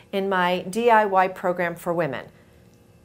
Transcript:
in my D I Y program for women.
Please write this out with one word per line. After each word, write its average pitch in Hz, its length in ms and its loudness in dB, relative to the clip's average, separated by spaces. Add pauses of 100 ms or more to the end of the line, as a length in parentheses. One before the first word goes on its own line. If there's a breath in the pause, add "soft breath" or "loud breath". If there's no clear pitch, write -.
(100)
in 196 180 -4
my 180 340 0
D 220 280 0
I 214 140 6
Y 190 240 2
program 180 480 -4
for 170 180 -4
women. 143 320 -2 (800 soft breath)